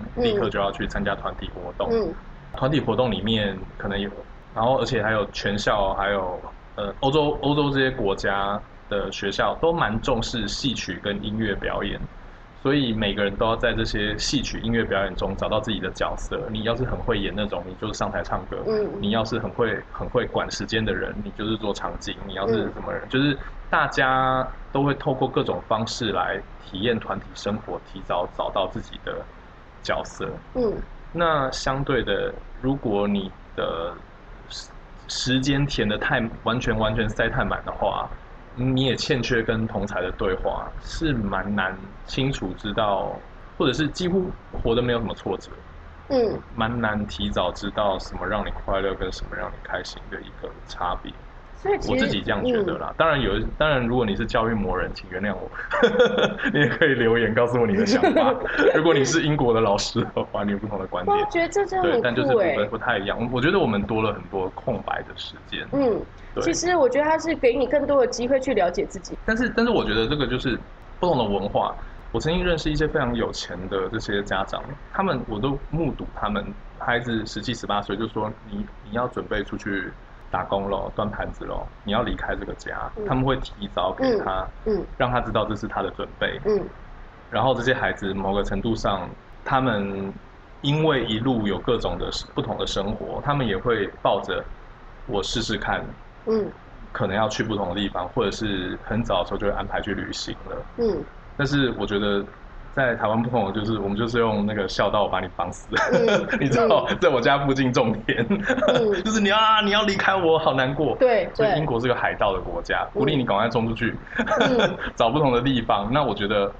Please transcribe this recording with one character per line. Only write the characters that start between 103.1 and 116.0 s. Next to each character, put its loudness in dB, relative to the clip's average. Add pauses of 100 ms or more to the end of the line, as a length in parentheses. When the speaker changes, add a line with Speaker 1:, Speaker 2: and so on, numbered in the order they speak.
Speaker 2:
不 0
同 2
的 -2
就 -2
是， 0
我 0
们 0
就 2
是 2
用 4
那 0
个 0
孝 2
道 4
把 0
你 -4
绑 -2
死。 -14 (260)
Speaker 1:
嗯， 4
Speaker 2:
<laughs> 0
你 2
知 4 (120)
道， 6
Speaker 1:
嗯。 0
Speaker 2:
在 6
我 6
家 4
附 4
近 4
种 4 (140)
田， 2
Speaker 1:
嗯。 4
Speaker 2:
<laughs> 0
就 0
是 2
你 6
啊， 8
你 4
要 6
离 2
开 4
我， 6
好 4
难 4
过。 2
Speaker 1:
对， 6
Speaker 2:
所 4
以 4
英 2
国 2
是 2
个 4
海 2
盗 2
的 -2
国 -4
家， 0
Speaker 1:
对。 0
Speaker 2:
鼓 4
励 4
你 2
赶 2
快 4
冲 2
出 -2
去， 0 (200)
Speaker 1:
嗯。 4
Speaker 2:
<laughs> -6
找 4
不 2
同 6
的 4
地 4
方。 2
那 4